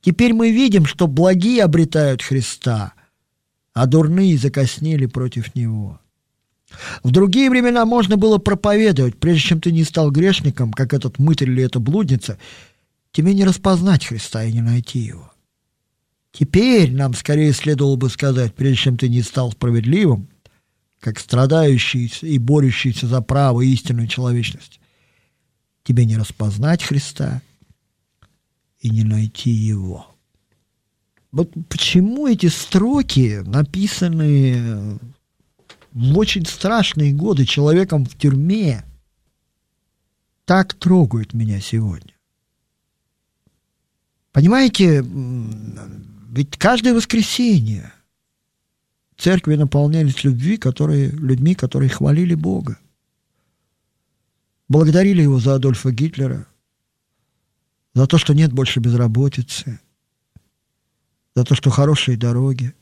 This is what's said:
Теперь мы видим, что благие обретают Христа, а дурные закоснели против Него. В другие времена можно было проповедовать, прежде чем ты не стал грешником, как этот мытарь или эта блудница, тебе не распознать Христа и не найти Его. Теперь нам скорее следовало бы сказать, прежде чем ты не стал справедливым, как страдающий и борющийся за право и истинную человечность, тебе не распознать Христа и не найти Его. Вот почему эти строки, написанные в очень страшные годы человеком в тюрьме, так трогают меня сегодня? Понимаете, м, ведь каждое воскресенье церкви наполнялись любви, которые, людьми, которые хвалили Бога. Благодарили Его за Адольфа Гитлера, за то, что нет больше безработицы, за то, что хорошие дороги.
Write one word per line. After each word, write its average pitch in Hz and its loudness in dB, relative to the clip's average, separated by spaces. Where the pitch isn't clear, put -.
Теперь 233 2
мы 226 2
видим, 214 4
что 165 0
благие 185 2
обретают 151 2
Христа, 117 -4
а 120 0
дурные 160 2
закоснели 139 -2
против 123 -8
Него. 110 -6
В 123 0
другие 196 4
времена 240 2
можно 220 2
было 214 4
проповедовать, 202 0
прежде 160 2
чем 165 0
ты 175 -2
не 160 2
стал 151 0
грешником, 143 0
как 131 -2
этот 135 -4
мытарь 139 2
или 127 0
эта 127 -2
блудница, 131 -2
тебе 170 0
не 196 2
распознать 185 2
Христа 113 -8
и 113 -2
не 117 0
найти 120 -2
Его. 87 -10
Теперь 190 4
нам 131 -2
скорее 151 0
следовало 139 0
бы 123 -2
сказать, 127 -2
прежде 135 0
чем 123 0
ты 131 0
не 120 2
стал 120 -4
справедливым, 120 0
как 107 -8
страдающий 131 0
и 156 -2
борющийся 131 0
за 123 -2
право 131 0
и 131 4
истинную 117 -2
человечность, 123 -6
тебе 120 2
не 110 0
распознать 107 -4
Христа - -6
и 117 -4
не 110 0
найти 107 -2
Его. 107 -4
Вот 165 -4
почему 233 0
эти 208 2
строки, 160 0
написанные 139 -2
в 131 2
очень 208 -2
страшные 185 0
годы 147 0
человеком 156 2
в - -10
тюрьме, 147 0
так 190 0
трогают 143 0
меня 110 -2
сегодня? 107 -6
Понимаете, 190 4
м, 120 -8
ведь 139 -4
каждое 240 2
воскресенье 208 0
церкви 175 0
наполнялись 147 0
любви, 139 0
которые, 147 -2
людьми, 143 0
которые 135 -2
хвалили 160 0
Бога. 156 -6
Благодарили 165 4
Его 139 4
за 135 2
Адольфа 131 0
Гитлера, 131 -6
за 131 2
то, 165 2
что 147 2
нет 151 2
больше 131 -2
безработицы, 120 -2
за 127 0
то, 139 2
что - 0
хорошие 143 0
дороги. 123 -4